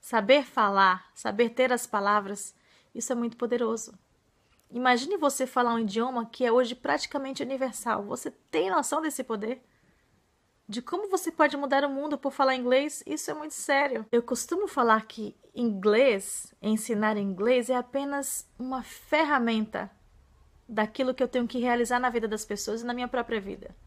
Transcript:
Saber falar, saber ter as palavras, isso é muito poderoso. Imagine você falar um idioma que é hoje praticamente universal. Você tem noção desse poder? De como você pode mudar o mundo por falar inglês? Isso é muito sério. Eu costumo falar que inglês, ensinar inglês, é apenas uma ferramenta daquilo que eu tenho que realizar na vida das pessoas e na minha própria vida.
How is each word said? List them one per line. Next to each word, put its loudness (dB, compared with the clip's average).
Saber 4
falar, 2
saber 0
ter 2
as -2
palavras, -2
isso -6
é 0
muito -4
poderoso. -2
Imagine 2
você 2
falar 2
um 0
idioma -2
que -4
é 4
hoje 4
praticamente -4
universal. -4
Você -8
tem 0
noção 0
desse -4
poder? -6
De -8
como -4
você 0
pode 2
mudar 2
o 0
mundo -4
por -4
falar 2
inglês? 2
Isso -6
é -2
muito -10
sério. 0
Eu 4
costumo -2
falar 4
que -12
inglês, 2
ensinar 0
inglês, 0
é 2
apenas -4
uma -6
ferramenta 0
daquilo -2
que -2
eu 0
tenho -2
que -6
realizar 2
na 0
vida -2
das -6
pessoas -6
e -8
na -4
minha -6
própria -4
vida. -12